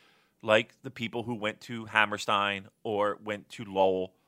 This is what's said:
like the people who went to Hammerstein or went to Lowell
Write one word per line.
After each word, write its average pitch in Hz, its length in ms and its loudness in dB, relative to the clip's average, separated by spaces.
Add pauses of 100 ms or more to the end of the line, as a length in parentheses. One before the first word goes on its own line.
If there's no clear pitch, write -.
(420)
like 110 320 4 (100)
the 131 80 -12
people 117 320 -6
who 120 120 -4
went 104 260 -4
to 117 240 -10
Hammerstein 104 840 0 (160)
or 104 400 0
went 104 260 -8
to - 140 -14
Lowell 95 500 2 (140)